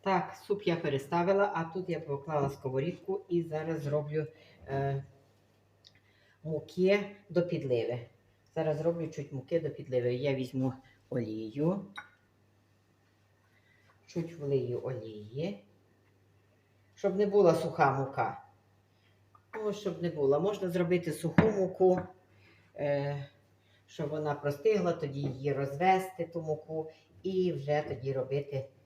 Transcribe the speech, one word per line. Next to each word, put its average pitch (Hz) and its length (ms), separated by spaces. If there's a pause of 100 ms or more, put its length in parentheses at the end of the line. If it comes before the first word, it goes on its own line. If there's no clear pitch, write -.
(100)
Так, 180 240
суп - 280
я 170 120
переставила, 170 800
а 165 80
тут 175 260
я 156 100
поклала 143 500
сковорідку 139 800
і 175 120
зараз 156 400
зроблю, 147 460 (400)
е, 139 360 (1400)
муки 175 560 (300)
до 170 180
підливи. 123 520 (560)
Зараз 156 220
зроблю 165 300
чуть 147 240
муки 143 280
до 151 100
підливи. 127 440
Я 135 220
візьму 131 380 (360)
олію, 123 760 (2250)
чуть 165 280
влию 135 520
олії, 113 800 (1300)
щоб 190 220
не 208 100
була 190 300
суха 139 360
мука. 131 520 (1200)
Ну, 208 100
щоб 170 280
не 170 80
була. 147 300
Можна 190 300
зробити 175 420
суху 170 400
муку, 185 500 (720)
е, 143 540 (560)
щоб - 240
вона 151 260
простигла, 175 580
тоді 139 260
її 139 340
розвести, 170 720
ту 170 160
муку, 156 500 (320)
і 185 300
вже 147 340
тоді 135 260
робити 139 560 (160)